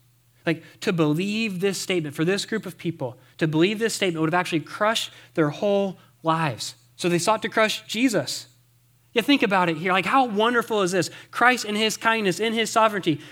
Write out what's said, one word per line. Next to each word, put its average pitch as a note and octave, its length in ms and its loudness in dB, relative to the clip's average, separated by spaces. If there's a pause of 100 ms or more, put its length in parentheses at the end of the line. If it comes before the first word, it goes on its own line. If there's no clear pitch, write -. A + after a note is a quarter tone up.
(460)
Like, E3 160 -2 (180)
to G#3+ 120 -2
believe F#3 680 0
this G3 180 -2
statement, D#3+ 360 -4
for D#3+ 100 -2
this G3 220 0
group G#3+ 200 -6
of F3 120 -14
people, C#3+ 400 -8 (200)
to D#3+ 80 0
believe F3 320 2
this A3 160 -2
statement E3+ 260 -2
would D#3 120 0
have F3+ 80 2
actually E3+ 200 -2
crushed - 520 -2 (220)
their D3+ 160 2
whole G3 480 -2 (240)
lives. D#3+ 540 -2 (200)
So F3+ 120 -2
they F3 100 2
sought G#3+ 240 0
to A3+ 60 -4
crush - 380 0
Jesus. G#3+ 600 -2 (640)
Yeah, A3+ 100 0
think C#4 200 4
about F#3+ 260 2
it D#3+ 100 -2
here. F3+ 140 -2
Like, F3+ 140 0
how C4 200 4
wonderful A3 560 0
is F3 100 0
this? F3+ 180 0 (200)
Christ A#3+ 340 2
in G#3 100 -4
his G#3+ 220 0
kindness, G#3+ 420 0
in A3 140 0
his A3+ 180 -2
sovereignty, G#3 500 2 (120)